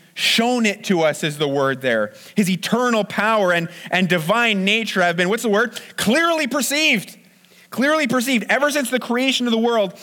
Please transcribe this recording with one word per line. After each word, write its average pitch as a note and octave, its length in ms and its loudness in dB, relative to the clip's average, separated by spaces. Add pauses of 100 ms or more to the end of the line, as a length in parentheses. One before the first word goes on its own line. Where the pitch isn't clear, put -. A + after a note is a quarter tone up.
(140)
shown A#3 540 0
it G3+ 180 -2
to F3 160 2
us, D3+ 220 0
is D3 160 -4
the D3+ 80 0
word C3+ 340 0
there. A2+ 320 0 (220)
His F#3+ 140 2
eternal A3+ 540 0
power G#3 480 0
and, E3+ 180 0 (200)
and F#3 180 2
divine F#3+ 560 0
nature G3+ 380 0
have F3 160 2
been, F3+ 100 2
what's G#3 160 -2
the A#3 60 0
word? A#3 320 0 (160)
Clearly D#4 500 2
perceived. C#4 680 -2 (540)
Clearly D4 360 2
perceived A#3+ 420 0
ever C4 200 2
since C#4 220 -2
the B3+ 80 0
creation B3 480 -2
of A#3 40 0
the A3+ 60 0
world A3+ 460 0